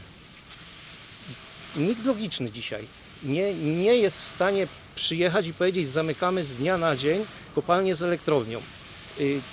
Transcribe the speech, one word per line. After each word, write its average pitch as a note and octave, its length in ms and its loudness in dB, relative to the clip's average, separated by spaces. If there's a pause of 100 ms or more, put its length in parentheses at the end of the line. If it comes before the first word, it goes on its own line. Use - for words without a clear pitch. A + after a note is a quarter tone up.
(1800)
nikt G#3+ 300 0
logiczny G#3 460 0
dzisiaj A2 340 -8 (380)
nie, F3 300 0
nie E3+ 420 4
jest G3+ 260 4
w - 60 -8
stanie F#3+ 400 2 (280)
przyjechać E3+ 520 2
i E3 60 -6
powiedzieć: F3+ 360 2
„Zamykamy D#3+ 540 2
z C#3 100 -6
dnia D#3 240 2
na E3 180 4
dzień D#3 300 2 (300)
kopalnię F3+ 400 4
z D#3 80 -2
elektrownią”. D3 580 0 (580)
Y, C#3+ 200 2 (140)